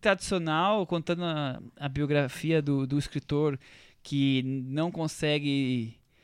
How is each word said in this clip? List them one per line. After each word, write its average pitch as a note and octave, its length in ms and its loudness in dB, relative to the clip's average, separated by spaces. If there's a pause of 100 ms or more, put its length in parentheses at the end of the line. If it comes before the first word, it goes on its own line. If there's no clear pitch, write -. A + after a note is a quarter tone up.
tradicional, F#3+ 840 2
contando E3+ 380 -2
a, D3 360 -2 (200)
a C#3+ 80 -4
biografia D3 720 2
do, C#3 240 2
do C#3+ 120 0
escritor D3 600 -2 (440)
que C3+ 420 2
não C3+ 480 -2
consegue, C#3 1000 -2 (300)